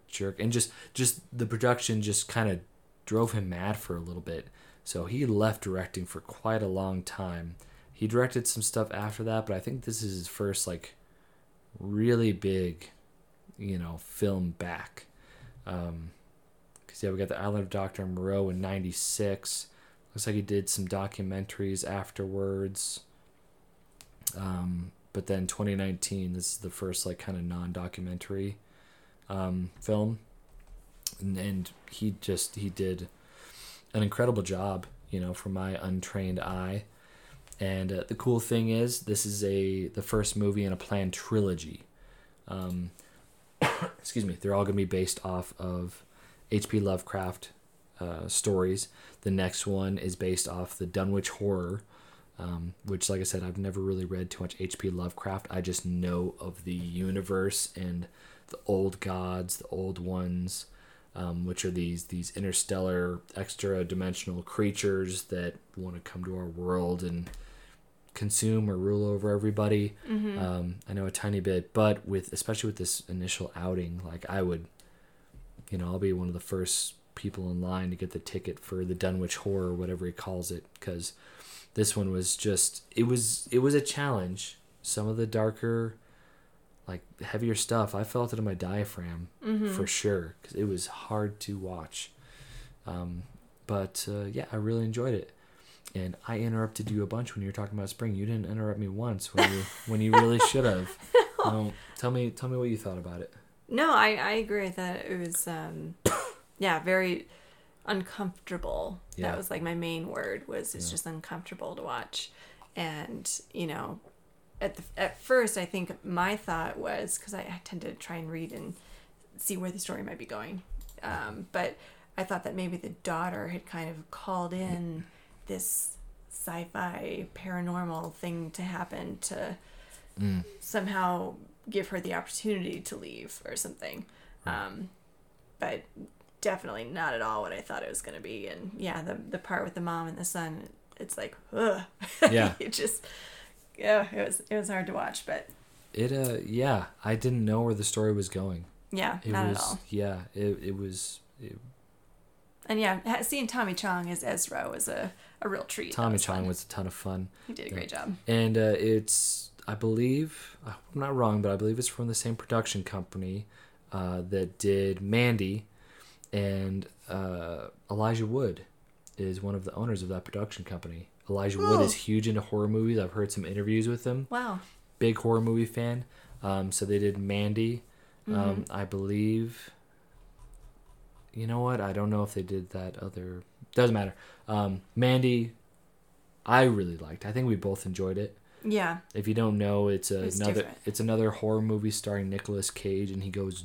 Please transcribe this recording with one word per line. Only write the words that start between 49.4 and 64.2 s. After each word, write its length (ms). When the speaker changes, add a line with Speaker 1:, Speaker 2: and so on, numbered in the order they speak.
Speaker 1:
one 320
is 180
based 320
off 300
the 80
Dunwich 440
Horror, 520
um, 340
which, 240
like 100
I 40
said, 180
I've 160
never 220
really 260
read 240
too 120
much 160
H 200
P 100
Lovecraft. 640
I 100
just 240
know 560
of 240
the 80
universe 1040
and 320
the 180
old 340
gods, 580
the 100
old 300
ones, 640
um, 300
which 220
are 40
these, 340
these 320
interstellar, 840
extra-dimensional 1040